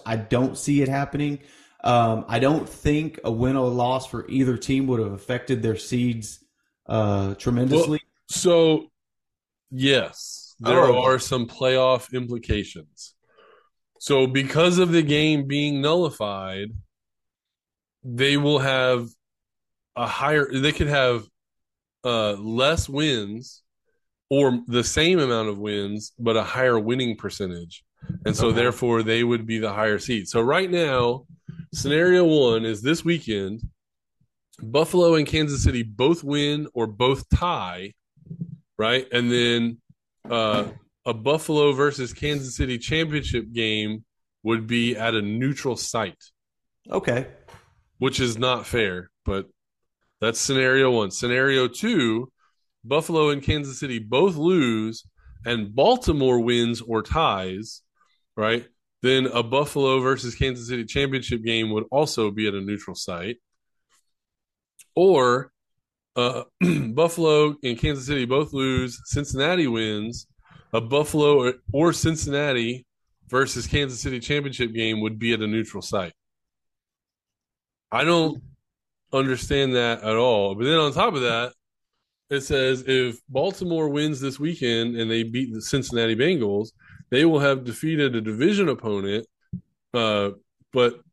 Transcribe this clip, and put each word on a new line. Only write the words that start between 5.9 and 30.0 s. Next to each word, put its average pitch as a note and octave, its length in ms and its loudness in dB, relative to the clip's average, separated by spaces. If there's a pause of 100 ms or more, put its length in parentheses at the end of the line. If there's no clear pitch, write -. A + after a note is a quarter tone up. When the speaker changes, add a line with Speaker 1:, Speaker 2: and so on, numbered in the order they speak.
Speaker 1:
uh, G2+ 500 0
tremendously. D3 680 2
Speaker 2:
Well, - 240 -20
so, E3 640 2 (800)
yes, C3 880 -2
there A#2+ 200 4
Speaker 1:
Oh, B2+ 180 8
okay. - 100 2
Speaker 2:
are C3 120 4
some B2 280 -2
playoff C3 680 0
implications. A#2 1000 -8 (840)
So C3+ 280 4
because C#3 520 2
of F3 140 4
the E3 100 4
game D3 440 2
being C#3+ 340 -2
nullified, G#2 880 -2 (1300)
they C3 340 0
will C#3+ 220 4
have B2+ 500 0 (880)
a A#2+ 100 -2
higher, C#3+ 460 0
they C3+ 200 0
could D3+ 140 -2
have, B2+ 380 2 (800)
uh, A2+ 300 0
less A#2+ 540 0
wins B2+ 760 -4 (680)
or C3+ 360 4
the A#2 180 0
same E3 340 2
amount A#2 300 0
of G2+ 100 -6
wins, G#2 600 -6
but A#2 180 0
a G#2+ 60 2
higher A#2+ 360 0
winning A#2 380 -2
percentage. F2 680 -10 (420)
And A2 120 0
so A#2+ 120 2
Speaker 1:
Okay. A2+ 80 2
Speaker 2:
therefore A#2 460 2
they A2+ 220 2
would A#2+ 220 0
be A2+ 120 -4
the G#2+ 140 -4
higher G#2+ 260 0
seed. G#2+ 300 -6